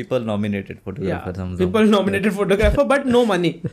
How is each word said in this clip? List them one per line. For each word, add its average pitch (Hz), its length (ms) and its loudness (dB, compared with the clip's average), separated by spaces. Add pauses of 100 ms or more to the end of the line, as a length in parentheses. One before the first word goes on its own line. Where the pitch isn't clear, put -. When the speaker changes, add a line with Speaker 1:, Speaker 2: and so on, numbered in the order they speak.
Speaker 1:
People 123 200 -2 (120)
nominated 101 560 -4
photographer 95 420 -6
Speaker 2:
Yeah. 90 140 -8
Speaker 1:
समजून. 92 220 -6
Speaker 2:
People 214 200 2 (120)
nominated 196 340 0 (100)
photographer, 202 420 2 (120)
but 277 100 -2
no 240 180 4 (120)
money. 175 180 0 (180)